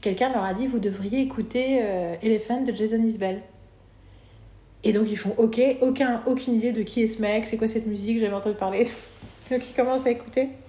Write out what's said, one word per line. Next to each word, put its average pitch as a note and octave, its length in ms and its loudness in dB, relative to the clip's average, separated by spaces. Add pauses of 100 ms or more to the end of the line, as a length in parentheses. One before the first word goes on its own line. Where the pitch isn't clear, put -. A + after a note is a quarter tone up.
quelqu'un A3 280 0
leur A3 140 0
a F#3+ 80 -2
dit : « A3+ 160 -2
Vous A#3+ 100 -2
devriez G3+ 420 -2
écouter, C4 600 0
euh, F3+ 400 -2
Elephant A3 380 2
de B3 140 0
Jason A3 280 2
Isbell. » G3 380 0 (1400)
Et G#3+ 80 4
donc G#3+ 180 2
ils G#3 60 -2
font : « G3 220 -4
Ok, A3+ 200 2 (220)
aucun, B3+ 460 2
aucune B3+ 300 0
idée A#3 160 2
de G#3+ 100 -2
qui A3+ 200 0
est A3 40 4
ce A3 160 -2
mec, G#3+ 240 0
c'est A3+ 100 -4
quoi A3 100 0
cette A3 200 -2
musique, G#3 320 -2
j'ai A3 80 2
jamais G3+ 100 -2
entendu G#3 200 -2
parler. » G3+ 300 2 (380)
<laughs> - 260 -14
Donc B3+ 200 -2
ils - 40 -18
commencent C4 320 2
à B3 40 4
écouter. C4 400 -2 (180)